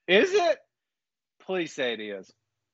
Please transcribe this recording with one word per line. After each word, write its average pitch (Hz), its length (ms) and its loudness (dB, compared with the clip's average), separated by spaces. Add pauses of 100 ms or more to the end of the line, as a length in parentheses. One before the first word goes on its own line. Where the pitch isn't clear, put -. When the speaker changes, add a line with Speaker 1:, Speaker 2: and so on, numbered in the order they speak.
Speaker 1:
<laughs> - 0 -
Speaker 2:
Is 226 240 4
it? 349 280 2 (840)
Please 180 300 -4
say 123 200 -2
it 107 60 -8
is. 101 320 -12 (420)